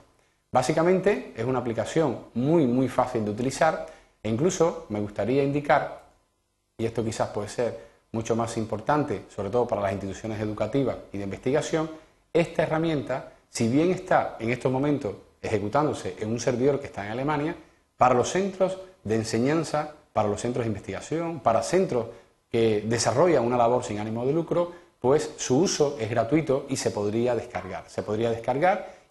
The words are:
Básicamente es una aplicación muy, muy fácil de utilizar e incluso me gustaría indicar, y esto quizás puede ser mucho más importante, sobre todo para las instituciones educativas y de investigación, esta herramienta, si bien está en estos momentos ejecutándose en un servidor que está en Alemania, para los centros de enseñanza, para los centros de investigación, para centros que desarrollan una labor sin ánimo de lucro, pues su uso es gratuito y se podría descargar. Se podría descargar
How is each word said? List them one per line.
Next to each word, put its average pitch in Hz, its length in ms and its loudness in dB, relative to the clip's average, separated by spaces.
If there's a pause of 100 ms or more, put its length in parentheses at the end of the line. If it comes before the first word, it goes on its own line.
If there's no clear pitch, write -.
(500)
Básicamente 175 880 2
es 113 80 -4
una 131 140 0
aplicación 120 760 -2
muy, 147 320 4
muy 123 220 2
fácil 120 360 0
de 104 80 -2
utilizar 131 540 0 (360)
e 107 60 -4
incluso 160 600 0
me 104 120 -2
gustaría 104 420 0
indicar, 143 600 0 (760)
y 113 100 -2
esto 113 180 -2
quizás 110 260 -2
puede 104 180 -6
ser - 400 -4 (240)
mucho 113 240 -2
más 113 200 -2
importante, 110 720 -2
sobre 98 220 -6
todo 120 160 2
para 104 160 -2
las 98 100 0
instituciones 101 480 -8
educativas 107 560 -2 (160)
y 101 60 -8
de 101 60 -6
investigación, 147 680 -2 (420)
esta 165 300 2
herramienta, 151 680 -2 (180)
si 117 180 0
bien 151 220 4
está 175 480 0
en 113 120 -2
estos 127 200 0
momentos 131 440 0 (280)
ejecutándose 107 800 0
en 107 100 -4
un 120 80 -2
servidor 127 400 2
que - 80 -8
está - 180 -8
en 107 80 -8
Alemania, 147 440 -2 (400)
para 127 180 6
los 120 160 4
centros 190 480 0 (240)
de 107 140 0
enseñanza, 143 800 0 (180)
para 107 160 2
los 104 120 -2
centros 123 240 -2
de 113 40 -2
investigación, 147 720 -6
para 113 220 2
centros 156 440 0 (420)
que 110 380 2
desarrollan 120 580 4
una 123 120 0
labor 120 280 4
sin 104 140 -4
ánimo 110 260 -4
de 135 80 0
lucro, 165 400 0 (260)
pues 143 380 2
su 127 240 2
uso 151 400 2
es 110 100 -4
gratuito 131 580 2
y 131 80 -2
se - 140 -2
podría 113 460 0
descargar. 92 520 -8
Se - 140 -6
podría 107 280 -2
descargar 135 580 0 (220)